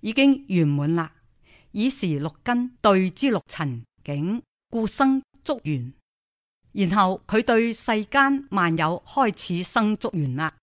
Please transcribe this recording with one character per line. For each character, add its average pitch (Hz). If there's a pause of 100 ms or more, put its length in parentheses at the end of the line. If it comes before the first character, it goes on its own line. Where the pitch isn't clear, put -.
已 220
經 277
圓 175
滿 143
啦， 165 (600)
以 214
是 170
六 151 (140)
根 247
對 190
之 277
六 202
塵 127 (220)
境， 156 (260)
故 226
生 269 (200)
觸 285
緣。 135 (800)
然 190
後 190
佢 220
對 233
世 214
間 277
萬 170
有 160
開 247
始 175
生 214
觸 -
緣 143
啦。 156